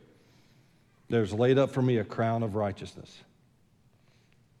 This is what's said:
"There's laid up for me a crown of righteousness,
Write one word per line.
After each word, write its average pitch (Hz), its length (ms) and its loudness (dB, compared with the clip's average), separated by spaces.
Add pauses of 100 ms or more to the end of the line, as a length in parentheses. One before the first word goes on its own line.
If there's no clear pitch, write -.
(1080)
"There's 110 220 0
laid 127 280 4
up 131 120 2
for 135 100 -2
me 127 160 2
a 107 60 0
crown 117 380 -2
of 104 140 -4
righteousness, - 680 -8 (1400)